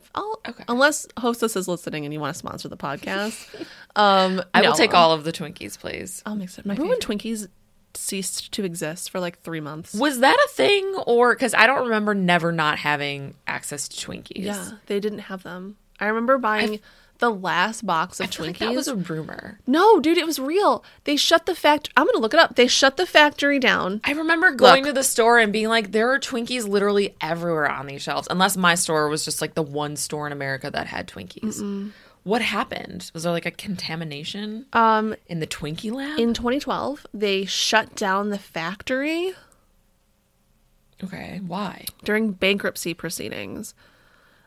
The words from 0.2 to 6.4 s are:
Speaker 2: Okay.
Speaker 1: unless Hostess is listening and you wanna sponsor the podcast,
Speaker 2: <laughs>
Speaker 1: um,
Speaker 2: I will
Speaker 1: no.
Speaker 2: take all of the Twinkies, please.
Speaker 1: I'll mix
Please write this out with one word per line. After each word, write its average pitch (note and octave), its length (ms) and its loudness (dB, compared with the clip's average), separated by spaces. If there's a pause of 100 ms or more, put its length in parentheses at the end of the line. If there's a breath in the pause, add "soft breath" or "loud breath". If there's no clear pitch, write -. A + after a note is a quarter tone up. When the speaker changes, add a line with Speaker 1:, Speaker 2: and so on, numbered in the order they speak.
Speaker 2:
Okay. - 200 -14
Speaker 1:
unless C4+ 400 0 (120)
Hostess A#3 360 -2
is F#3 120 -4
listening D#3 380 -6
and D3 80 -8
you D3+ 60 -6
wanna D3 160 -6
sponsor - 340 -12
the - 80 -14
podcast, F#3+ 680 -6 (340 loud breath)
Speaker 2:
<laughs> - 140 -18
Speaker 1:
um, F#3+ 480 4 (100)
Speaker 2:
I F3+ 80 6
will F#3 80 6
Speaker 1:
no. C#3+ 60 4
Speaker 2:
take - 180 4
all E3 180 8
of D#3 120 0
the D#3 80 -4
Twinkies, - 480 -10
please. - 440 -10
Speaker 1:
I'll G#3+ 120 -8
mix F#3 240 -10